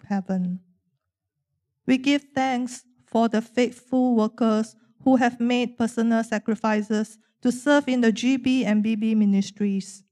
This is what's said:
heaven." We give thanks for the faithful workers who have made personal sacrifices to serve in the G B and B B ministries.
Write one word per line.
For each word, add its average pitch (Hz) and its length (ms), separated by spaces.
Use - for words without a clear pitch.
heaven." 185 500
We 254 120
give 285 260
thanks 254 480
for 226 220
the 220 120
faithful 247 760
workers 220 580
who 262 100
have 247 240
made 240 400
personal 226 460
sacrifices 214 920
to 247 100
serve 285 340
in 254 140
the 233 100
G 247 280
B 254 260
and 214 180
B 220 140
B 220 180
ministries. 196 960